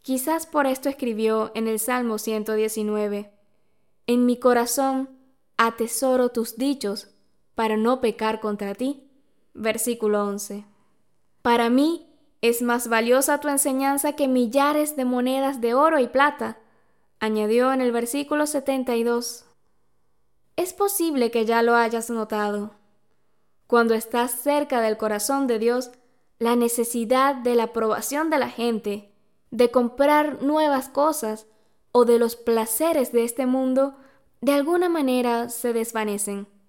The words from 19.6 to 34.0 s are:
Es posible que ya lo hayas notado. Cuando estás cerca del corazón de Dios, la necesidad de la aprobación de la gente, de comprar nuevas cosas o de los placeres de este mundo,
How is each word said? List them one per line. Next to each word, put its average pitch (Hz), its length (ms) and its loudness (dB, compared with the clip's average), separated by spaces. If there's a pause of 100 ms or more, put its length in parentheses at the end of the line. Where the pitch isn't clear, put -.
Es 359 160 -4
posible 330 580 0
que 233 140 0
ya 233 180 2
lo 233 140 4
hayas 226 340 0
notado. 208 640 -4 (960)
Cuando 226 260 4
estás 240 380 -2
cerca 285 480 0
del 220 160 0
corazón 220 500 -2
de 233 140 0
Dios, 247 320 -2 (480)
la 233 160 2
necesidad 240 800 0
de 240 180 -2
la 233 100 4
aprobación 233 640 -2
de 302 120 2
la 240 80 -2
gente, 214 640 -6 (400)
de 240 180 4
comprar 277 720 2
nuevas 285 460 2
cosas 277 580 -2 (460)
o - 120 6
de 233 140 6
los 233 160 2
placeres 247 800 0
de 233 100 2
este 240 240 -2
mundo, 262 480 0 (460)